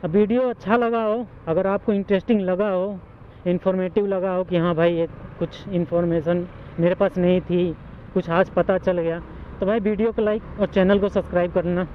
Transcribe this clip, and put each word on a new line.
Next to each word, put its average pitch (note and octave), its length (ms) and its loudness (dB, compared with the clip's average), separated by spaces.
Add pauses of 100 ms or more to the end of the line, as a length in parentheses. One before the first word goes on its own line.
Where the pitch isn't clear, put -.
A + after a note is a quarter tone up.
अब F3 60 -4
वीडियो G#3 320 4
अच्छा A#3 360 0
लगा A#3 260 0
हो, A3 240 -2 (200)
अगर F3+ 200 2
आपको G3+ 260 0
इंटरेस्टिंग G3+ 480 2
लगा F#3 280 0
हो, F#3+ 300 -2 (480)
इन्फॉर्मेटिव F#3 600 0
लगा F#3+ 240 -2
हो F#3 120 0
कि F3+ 140 -2
हाँ E3+ 180 2
भाई, E3+ 180 4
ये E3 140 0 (320)
कुछ - 280 -8
इन्फॉर्मेशन E3+ 800 0 (320)
मेरे F3 160 4
पास F#3+ 220 0
नहीं F3+ 240 4
थी, F3 340 0 (380)
कुछ F3 160 -2
आज E3+ 200 2
पता F#3 280 2
चल F3+ 240 0
गया, E3 180 -2 (400)
तो F#3+ 60 0
भाई G#3+ 140 2
वीडियो G#3+ 320 0
को A3+ 100 -2
लाइक G#3+ 220 0 (160)
और G3 80 2
चैनल G3 320 4
को G3 100 0
सब्सक्राइब F3 420 0
करना। F3+ 320 0 (120)